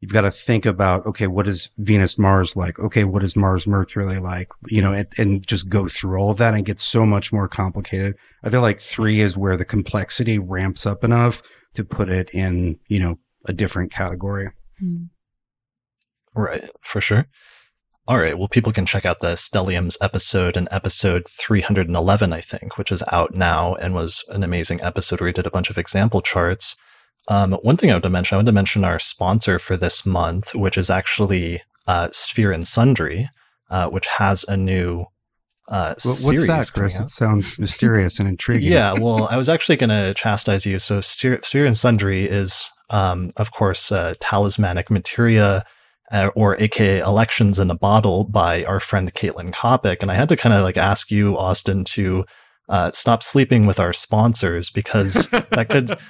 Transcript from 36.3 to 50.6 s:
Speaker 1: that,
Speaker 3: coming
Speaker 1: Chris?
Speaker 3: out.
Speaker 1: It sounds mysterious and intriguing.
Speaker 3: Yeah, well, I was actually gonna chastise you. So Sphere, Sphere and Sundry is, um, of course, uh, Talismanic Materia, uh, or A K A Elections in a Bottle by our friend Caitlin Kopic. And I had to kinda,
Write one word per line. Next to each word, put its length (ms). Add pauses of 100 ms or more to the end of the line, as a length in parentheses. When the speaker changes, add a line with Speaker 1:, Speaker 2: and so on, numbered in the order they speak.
Speaker 1:
that, 260
Speaker 3:
coming 180
Speaker 1:
Chris? 80
Speaker 3:
out. 60
Speaker 1:
It 40
sounds 500
mysterious 600
and 100
intriguing. 420
Speaker 3:
Yeah, 220
well, 380
I 80
was 100
actually 280
gonna 360
chastise 540
you. 120
So 220
Sphere, 420
Sphere 220
and 140
Sundry 460
is, 440 (220)
um, 480
of 120
course, 400
uh, 300
Talismanic 720
Materia, 760 (480)
uh, 240
or 240
A 80
K 320
A 60
Elections 520
in 120
a 40
Bottle 500
by 400
our 140
friend 360
Caitlin 380
Kopic. 500
And 80
I 40
had 140
to 80
kinda, 260